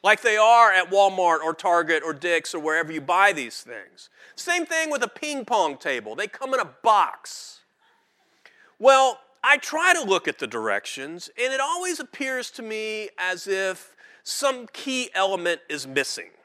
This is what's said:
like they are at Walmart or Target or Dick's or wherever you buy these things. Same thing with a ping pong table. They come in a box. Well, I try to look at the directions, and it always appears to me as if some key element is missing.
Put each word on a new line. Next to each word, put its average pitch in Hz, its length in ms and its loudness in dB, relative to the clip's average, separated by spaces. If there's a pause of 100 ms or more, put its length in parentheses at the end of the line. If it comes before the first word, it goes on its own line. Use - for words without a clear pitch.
like 208 200 4
they 214 140 2
are 226 360 8
at 180 180 2
Walmart 185 500 4
or 160 140 -2
Target 165 480 0
or 160 100 -6
Dick's 160 420 -2
or 170 40 -6
wherever 156 340 -2
you 156 80 -6
buy 190 320 4
these 131 280 -8
things. - 480 -20 (260)
Same 349 320 -4
thing 320 240 -2
with 277 120 -4
a 226 60 -4
ping 285 360 -10
pong 175 320 -2
table. 117 380 -6
They 196 120 -6
come 262 280 -8
in 247 60 0
a 208 40 -2 (180)
box. - 800 0 (1200)
Well, 262 420 6 (220)
I 277 160 4
try 349 360 0
to 330 80 -2
look 190 260 0
at - 100 -6
the 135 80 -8
directions, 117 840 -6 (120)
and 254 100 -2
it 269 80 -4
always 339 400 -4
appears 262 520 -8
to 247 100 -16
me 214 560 -8
as 185 280 -6
if 190 480 -6 (280)
some 262 500 -4
key 254 420 -6
element 175 540 0
is 143 180 -8
missing. 135 440 -4 (140)